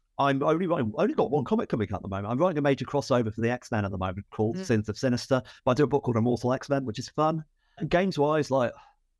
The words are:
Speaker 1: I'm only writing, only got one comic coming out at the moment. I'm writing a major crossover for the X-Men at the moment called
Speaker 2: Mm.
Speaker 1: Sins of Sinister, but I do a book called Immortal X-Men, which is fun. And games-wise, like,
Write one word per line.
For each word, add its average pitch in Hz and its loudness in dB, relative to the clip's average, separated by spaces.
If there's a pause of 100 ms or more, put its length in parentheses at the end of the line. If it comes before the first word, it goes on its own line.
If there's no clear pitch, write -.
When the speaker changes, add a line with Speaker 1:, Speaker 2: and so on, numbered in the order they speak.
(180)
Speaker 1:
I'm 139 2
only 160 2
writing, 117 0
only 214 2
got - 0
one 147 0
comic 220 -2
coming 110 0
out 98 -2
at - -12
the - -10
moment. 98 -4
I'm 120 -2
writing 170 2
a 147 2
major 139 2
crossover 123 0
for - -6
the 117 2
X-Men 117 -2
at 98 -4
the 98 -6
moment 92 -6
called 113 0
Speaker 2:
Mm. 185 -8
Speaker 1:
Sins 110 2
of 104 -6
Sinister, 123 0 (240)
but 127 4
I - 4
do 147 4
a 135 4
book 139 0
called 117 0
Immortal 120 2
X-Men, 135 -2
which 113 -6
is 120 -10
fun. 156 0 (340)
And 156 -6
games-wise, 156 2
like, 127 2 (480)